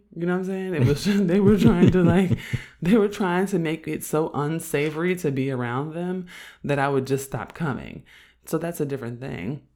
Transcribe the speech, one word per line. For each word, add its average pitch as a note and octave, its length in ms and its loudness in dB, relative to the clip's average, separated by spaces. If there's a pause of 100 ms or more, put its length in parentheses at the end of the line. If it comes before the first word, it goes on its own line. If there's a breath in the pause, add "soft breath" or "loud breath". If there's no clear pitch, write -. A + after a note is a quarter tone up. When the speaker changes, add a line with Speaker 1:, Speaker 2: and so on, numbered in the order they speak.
(160)
Speaker 1:
You E3+ 100 -4
know F3+ 80 0
what F#3 60 -2
I'm F#3 60 -4
saying? F#3+ 280 -4
It C3 120 2
was C#3+ 180 0
<laughs> - 0 -
just, G3+ 240 2
they F#3+ 120 4
were G3 180 6
trying F#3+ 340 6
to, F3+ 100 4
like, E3+ 360 4 (200)
Speaker 2:
<laughs> - 240 -14
Speaker 1:
they F3+ 140 4
were G#3 120 4
trying F#3+ 400 0
to F#3+ 100 0
make E3 300 -4
it D3+ 160 -6
so D#3+ 280 0
unsavory D#3 840 -2
to D#3+ 140 -2
be C3+ 200 -2
around B2+ 440 -4
them F3+ 320 -6 (380 loud breath)
that C#3+ 140 0
I C#3 100 0
would C3+ 180 0
just C3 200 -2
stop - 280 -8
coming. A#2+ 500 -6 (420 loud breath)
So E3 120 -4
that's E3+ 220 -6
a D3 60 0
different B2 340 -8
thing. C3+ 420 -8 (120)